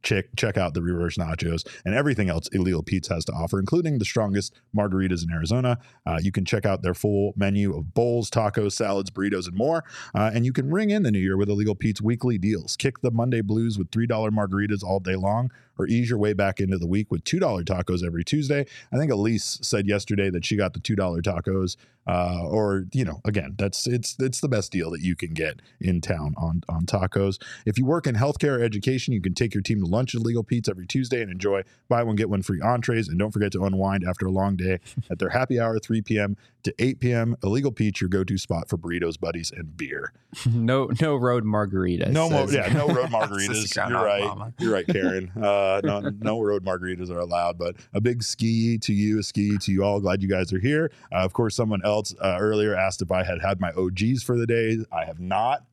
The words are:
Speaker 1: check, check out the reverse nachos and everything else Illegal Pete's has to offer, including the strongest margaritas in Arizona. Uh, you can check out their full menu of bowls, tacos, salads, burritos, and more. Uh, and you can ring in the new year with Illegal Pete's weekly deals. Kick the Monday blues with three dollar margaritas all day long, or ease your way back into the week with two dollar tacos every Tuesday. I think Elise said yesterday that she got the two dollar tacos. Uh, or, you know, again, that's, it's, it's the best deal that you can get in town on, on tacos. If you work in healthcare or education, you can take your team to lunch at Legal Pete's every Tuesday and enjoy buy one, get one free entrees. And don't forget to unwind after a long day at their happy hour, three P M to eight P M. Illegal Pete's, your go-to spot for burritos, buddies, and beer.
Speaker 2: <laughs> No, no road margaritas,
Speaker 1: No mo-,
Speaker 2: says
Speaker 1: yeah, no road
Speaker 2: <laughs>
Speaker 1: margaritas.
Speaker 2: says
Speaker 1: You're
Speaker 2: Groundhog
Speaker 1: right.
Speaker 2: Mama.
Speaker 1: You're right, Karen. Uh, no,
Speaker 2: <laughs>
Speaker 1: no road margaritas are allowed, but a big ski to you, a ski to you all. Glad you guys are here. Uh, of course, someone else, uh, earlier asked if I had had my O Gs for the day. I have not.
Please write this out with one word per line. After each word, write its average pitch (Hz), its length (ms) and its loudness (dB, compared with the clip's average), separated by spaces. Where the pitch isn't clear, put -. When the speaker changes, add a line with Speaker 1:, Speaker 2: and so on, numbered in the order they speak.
Speaker 1:
check, 95 260 0
check 107 180 0
out 87 180 0
the 87 80 0
reverse 87 360 0
nachos 82 500 -2
and 92 100 0
everything 120 360 2
else 82 240 -2
Illegal 92 300 2
Pete's - 260 -2
has 85 160 -2
to - 80 -4
offer, 85 260 -2
including 156 380 0
the 104 80 0
strongest 101 480 0
margaritas 95 520 2
in 85 60 -2
Arizona. 117 460 0
Uh, 82 160 0
you 95 100 2
can 92 140 -2
check 101 200 0
out 98 180 2
their 90 100 0
full 101 420 0
menu 101 400 2
of 80 180 -6
bowls, 120 360 2
tacos, 104 440 2
salads, 98 360 -2
burritos, 95 360 -2
and 87 120 -6
more. 156 260 0
Uh, 107 180 4
and 117 120 2
you 127 80 0
can 131 180 -2
ring 208 180 2
in 208 140 2
the 120 80 2
new 101 80 4
year 95 160 2
with 101 140 2
Illegal 104 260 2
Pete's 104 260 -2
weekly 117 360 0
deals. 95 400 -2
Kick - 240 -2
the 127 100 2
Monday 117 300 0
blues 107 360 0
with 90 140 -4
three 117 160 0
dollar 110 240 0
margaritas 104 520 0
all 95 180 -2
day 92 160 0
long, 110 340 0
or 98 100 0
ease 117 220 2
your 117 100 0
way 104 120 4
back 98 300 0
into 95 160 2
the 85 100 -2
week 101 240 0
with 87 140 -4
two 175 140 0
dollar 110 240 0
tacos 90 420 0
every 85 180 -2
Tuesday. 143 420 0
I - 40 0
think 147 140 2
Elise 107 500 0
said 101 240 0
yesterday 101 440 2
that 90 160 -2
she 107 100 0
got 101 180 0
the 92 60 -8
two 107 160 -2
dollar 90 260 0
tacos. 92 540 0
Uh, 90 420 0
or, 98 440 2
you 131 120 2
know, - 200 -6
again, 101 340 -2
that's, 98 260 -2
it's, 120 340 -2
it's 131 200 0
the 147 100 0
best 107 220 0
deal 87 180 -2
that 82 120 -6
you 87 140 0
can 80 200 -6
get 78 260 -4
in 87 220 2
town 76 340 -2
on, 82 320 -2
on 82 160 -2
tacos. 95 560 0
If 101 100 0
you 131 80 2
work 156 220 0
in 123 80 0
healthcare 139 420 2
or 117 60 2
education, 120 500 0
you 104 80 0
can 92 140 -2
take 117 180 0
your 104 80 0
team 104 200 0
to 90 40 0
lunch 117 300 0
at 117 60 -2
Legal 117 220 0
Pete's 117 240 -2
every 92 200 -8
Tuesday 127 340 -2
and 104 100 -6
enjoy 98 300 0
buy 120 120 4
one, 113 140 0
get 110 120 2
one 98 140 0
free 92 180 -4
entrees. 117 480 0
And 85 120 -2
don't 104 100 2
forget 104 220 0
to 95 140 -2
unwind 95 380 0
after 90 220 -2
a 92 60 0
long 95 240 2
day 92 240 0
at 85 80 -6
their 92 100 0
happy 127 300 2
hour, 113 180 0
three 110 240 0
P 107 160 0
M 104 200 0
to - 160 -4
eight 127 200 2
P 123 140 2
M. 117 300 2
Illegal 127 280 2
Pete's, 107 300 0
your 92 80 0
go-to 95 280 0
spot 85 300 -4
for 98 100 -2
burritos, 85 420 -4
buddies, 82 360 -4
and 80 220 -12
beer. 69 400 -8
Speaker 2:
<laughs> - 40 -20
No, 120 400 2
no 151 160 2
road 123 260 2
margaritas, 98 680 0
Speaker 1:
No 160 180 2
mo-, 143 160 4
Speaker 2:
says - 100 0
Speaker 1:
yeah, 107 180 2
no 147 140 4
road 131 220 2
Speaker 2:
<laughs> - 20 -2
Speaker 1:
margaritas. 101 360 0
Speaker 2:
says 107 280 -2
Speaker 1:
You're 98 120 0
Speaker 2:
Groundhog 101 180 2
Speaker 1:
right. 101 180 2
Speaker 2:
Mama. 104 360 -6
Speaker 1:
You're 113 140 2
right, 95 140 0
Karen. 92 480 -2
Uh, 101 480 4
no, 101 160 0
Speaker 2:
<laughs> 101 220 -4
Speaker 1:
no 110 200 0
road 104 220 2
margaritas 90 480 -4
are 87 80 -4
allowed, 87 380 0
but 87 180 -4
a 101 60 0
big 120 240 0
ski 113 560 2
to 110 140 -2
you, 104 260 2
a 101 40 -4
ski 101 340 0
to 98 160 -2
you 95 100 2
all. 101 160 2
Glad 98 240 0
you 95 60 -2
guys 92 240 0
are 92 60 0
here. 147 300 0
Uh, 95 60 0
of 92 160 2
course, 113 220 0
someone 107 280 0
else, 104 400 0
uh, 95 160 0
earlier 107 340 2
asked 95 280 0
if 90 100 -2
I 92 120 2
had 87 180 -4
had 98 180 0
my 87 140 -2
O 92 160 0
Gs 113 340 0
for 123 140 0
the 117 100 0
day. 113 300 2
I 82 140 -4
have 80 160 -10
not. 110 540 0